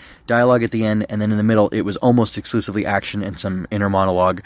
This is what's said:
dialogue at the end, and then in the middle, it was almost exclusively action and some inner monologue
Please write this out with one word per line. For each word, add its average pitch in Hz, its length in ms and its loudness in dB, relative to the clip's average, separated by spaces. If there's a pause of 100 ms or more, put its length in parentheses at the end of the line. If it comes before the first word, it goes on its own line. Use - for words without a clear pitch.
(280)
dialogue 120 340 4
at 113 80 -2
the 110 160 -2
end, 107 240 0
and 107 100 -4
then 107 120 0
in 107 60 0
the 107 60 0
middle, 107 260 4
it 107 120 -2
was 92 160 -4
almost 120 400 2
exclusively 104 480 -4
action 101 380 -4
and 95 160 -10
some 92 320 -6
inner 101 180 0
monologue 92 560 0